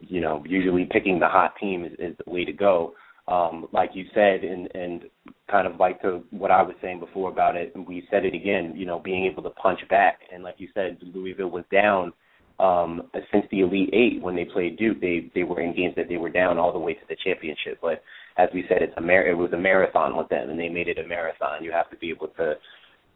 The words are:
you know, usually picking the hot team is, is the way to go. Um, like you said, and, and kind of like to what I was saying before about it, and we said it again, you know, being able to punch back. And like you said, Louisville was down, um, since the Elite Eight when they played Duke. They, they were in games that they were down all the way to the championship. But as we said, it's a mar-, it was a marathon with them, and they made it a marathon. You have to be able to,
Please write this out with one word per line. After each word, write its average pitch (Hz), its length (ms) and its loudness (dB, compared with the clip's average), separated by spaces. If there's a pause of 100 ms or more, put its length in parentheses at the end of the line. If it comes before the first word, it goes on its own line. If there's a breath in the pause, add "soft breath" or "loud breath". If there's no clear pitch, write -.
you 92 200 -6
know, 78 240 -2
usually 90 460 2
picking 95 300 2
the 82 80 4
hot 90 320 4
team 95 240 -4
is, 78 160 -10
is 85 240 -8
the - 80 -12
way 90 120 -2
to - 80 -6
go. 87 420 2 (340 soft breath)
Um, 82 440 0
like 92 220 0
you 95 100 -8 (100)
said, 98 300 4
and, 90 280 -6
and 87 300 -8 (480)
kind 95 160 4
of 90 140 -6
like 92 220 2
to 90 280 -2
what 95 220 0
I 92 100 8
was 90 180 -2
saying 90 200 -8
before 92 280 -6
about 87 280 2
it, 85 180 -6
and 92 100 -10
we 90 240 -12
said 98 160 2
it 90 120 -2
again, 87 400 -2
you 92 100 -6
know, 85 140 -6
being 92 260 -2
able 90 160 -4
to 82 80 -8
punch - 300 0 (100)
back. 95 300 4 (120)
And 90 120 -16
like 90 140 -12
you 90 160 -14
said, 87 240 -4 (140)
Louisville 92 380 -8
was 87 220 -8
down, 98 400 4 (480 soft breath)
um, 87 500 2 (220)
since 104 180 4
the 98 120 2
Elite 92 300 2
Eight 113 300 4
when 90 140 -4
they 87 80 -2
played 87 340 -4
Duke. 107 220 0
They, 87 340 -2
they 92 80 0
were 87 180 -2
in 87 140 -2
games 87 220 -2
that 85 120 -4
they 87 100 -4
were 85 120 -4
down 90 260 2
all 85 160 2
the 87 60 -6
way 82 160 -4
to - 140 -12
the 82 160 -6
championship. 82 580 -4
But 80 180 -2 (380 loud breath)
as 90 160 6
we 90 140 -4
said, 92 120 4
it's 80 160 -2
a - 40 -8
mar-, 90 260 4
it 87 100 2
was 85 160 0
a 85 60 -2
marathon 87 580 2
with 78 120 -4
them, 69 200 -2
and 78 100 -6
they 85 100 -4
made 85 180 -4
it 82 180 -4
a 80 40 -12
marathon. 80 560 -6
You 82 80 -6
have 85 180 0
to - 60 -18
be 85 140 -8
able 78 180 -8
to, 78 260 -2 (600 soft breath)